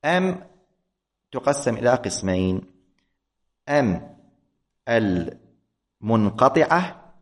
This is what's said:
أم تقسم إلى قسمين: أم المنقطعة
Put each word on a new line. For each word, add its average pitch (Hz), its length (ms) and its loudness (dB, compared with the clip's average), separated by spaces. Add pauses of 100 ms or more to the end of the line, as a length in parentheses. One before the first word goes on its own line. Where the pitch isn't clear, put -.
أم 180 380 0 (880)
تقسم 135 460 -2
إلى 120 120 2
قسمين: 92 720 -2 (1080)
أم 131 460 0 (1900)
المنقطعة 117 1200 0